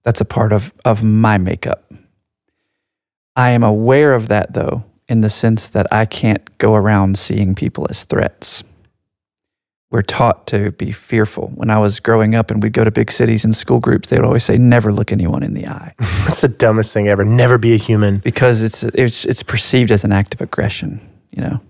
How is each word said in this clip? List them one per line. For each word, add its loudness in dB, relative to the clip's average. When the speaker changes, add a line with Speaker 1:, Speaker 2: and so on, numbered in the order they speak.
Speaker 1:
that's -2
a 0
part -2
of, -2
of 0
my 4
makeup. -4
I 4
am 2
aware 4
of 0
that, 0
though, -4
in 2
the 2
sense -2
that -2
I 2
can't -4
go 2
around 2
seeing -2
people -6
as -10
threats. -6
We're -2
taught -2
to -2
be -8
fearful. -4
When -4
I 2
was 0
growing 2
up 0
and -2
we'd -2
go 2
to 2
big -2
cities 0
and 2
school 0
groups, -2
they 0
would 2
always 0
say, 2
"Never 4
look -2
anyone -2
in -6
the -10
eye." -14
Speaker 2:
<laughs> -20
That's -2
the 2
dumbest 0
thing 0
ever. 2
Never 4
be 2
a 4
human. 0
Speaker 1:
Because 0
it's, -4
it's, -2
it's -4
perceived 0
as 2
an 2
act -2
of -14
aggression, -6
you -10
know? -6